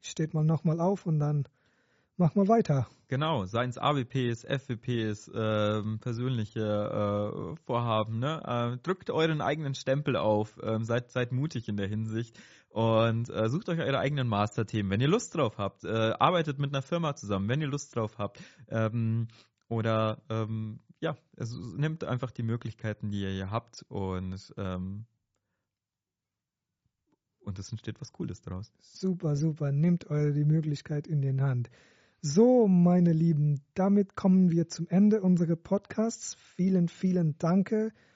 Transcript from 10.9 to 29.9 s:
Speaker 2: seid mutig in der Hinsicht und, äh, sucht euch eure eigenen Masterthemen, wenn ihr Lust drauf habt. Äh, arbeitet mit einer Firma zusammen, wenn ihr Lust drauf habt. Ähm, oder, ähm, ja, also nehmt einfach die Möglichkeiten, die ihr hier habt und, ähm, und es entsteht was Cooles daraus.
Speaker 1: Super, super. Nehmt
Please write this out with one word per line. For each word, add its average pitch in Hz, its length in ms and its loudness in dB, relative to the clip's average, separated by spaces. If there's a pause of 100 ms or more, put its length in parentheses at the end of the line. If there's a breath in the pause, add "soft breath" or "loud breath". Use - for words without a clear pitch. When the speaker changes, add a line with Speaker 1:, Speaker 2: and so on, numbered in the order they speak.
Speaker 2:
seid 123 200 -2
mutig 127 380 -4
in 104 80 -4
der 98 120 -2
Hinsicht 110 500 -6 (320 loud breath)
und, 113 580 2
äh, 110 220 0
sucht 170 180 -4
euch 165 120 -2
eure 135 180 0
eigenen 135 300 -2
Masterthemen, 104 640 0
wenn 98 120 2
ihr 139 60 2
Lust 220 260 0
drauf 143 240 -2
habt. 98 260 -6
Äh, 110 340 0
arbeitet 156 400 2
mit 143 140 -2
einer 139 80 -2
Firma 160 340 -4
zusammen, 101 340 -2
wenn 135 120 0
ihr 151 80 -2
Lust 143 260 -6
drauf 110 220 -2
habt. - 260 -8 (260 loud breath)
Ähm, 113 600 0 (400 soft breath)
oder, 110 640 0
ähm, 110 500 -6 (200)
ja, 160 160 -4 (200)
also 117 220 -8 (180)
nehmt 156 280 -4
einfach 123 260 -4
die 120 140 -8
Möglichkeiten, 110 680 -6
die 101 100 -4
ihr 98 120 -4
hier 95 180 -6
habt - 380 -10
und, 92 680 -8
ähm, 95 480 -8 (2250)
und 98 180 -12
es 101 140 -14
entsteht - 280 -12
was - 120 -18
Cooles - 280 -12
daraus. 95 400 -12
Speaker 1:
Super, 180 560 -4
super. 151 340 -2
Nehmt 165 380 0